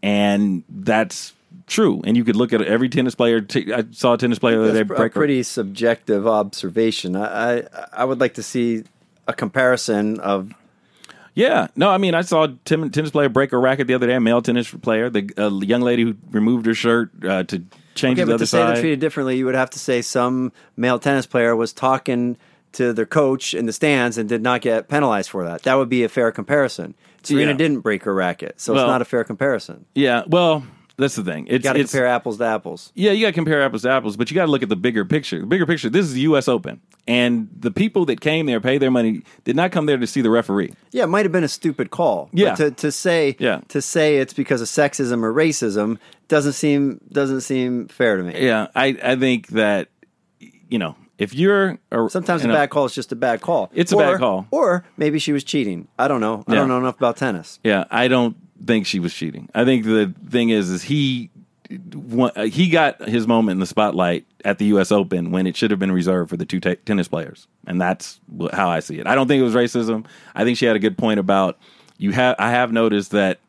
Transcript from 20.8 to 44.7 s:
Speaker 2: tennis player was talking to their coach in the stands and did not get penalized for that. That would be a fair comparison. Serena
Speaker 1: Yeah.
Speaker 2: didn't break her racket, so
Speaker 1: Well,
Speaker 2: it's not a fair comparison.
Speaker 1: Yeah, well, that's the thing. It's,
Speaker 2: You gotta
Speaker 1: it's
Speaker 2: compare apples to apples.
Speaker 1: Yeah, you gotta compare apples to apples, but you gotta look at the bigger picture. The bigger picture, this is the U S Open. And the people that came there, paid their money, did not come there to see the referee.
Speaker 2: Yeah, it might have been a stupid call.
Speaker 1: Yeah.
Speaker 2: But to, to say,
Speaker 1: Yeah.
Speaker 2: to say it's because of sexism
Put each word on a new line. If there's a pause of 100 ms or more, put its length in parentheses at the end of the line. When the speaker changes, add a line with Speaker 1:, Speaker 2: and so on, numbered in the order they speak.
Speaker 2:
tennis
player
was
talking (360)
to
their
coach
in
the
stands
and
did
not
get
penalized
for
that.
That
would
be
a
fair
comparison. (280)
Serena
Speaker 1:
Yeah.
Speaker 2:
didn't
break
her
racket,
so
Speaker 1:
Well,
Speaker 2:
it's
not
a
fair
comparison.
Speaker 1:
Yeah,
well, (360)
that's
the
thing.
It's, (100)
Speaker 2:
You
gotta
Speaker 1:
it's
Speaker 2:
compare
apples
to
apples.
Speaker 1:
Yeah,
you
gotta
compare
apples
to
apples,
but
you
gotta
look
at
the
bigger
picture.
The
bigger
picture,
this
is
the
U
S
Open. (280)
And (100)
the
people
that
came
there,
paid
their
money, (220)
did
not
come
there
to
see
the
referee. (180)
Speaker 2:
Yeah,
it
might
have
been
a
stupid
call.
Speaker 1:
Yeah.
Speaker 2:
But
to,
to
say,
Speaker 1:
Yeah.
Speaker 2:
to
say
it's
because
of
sexism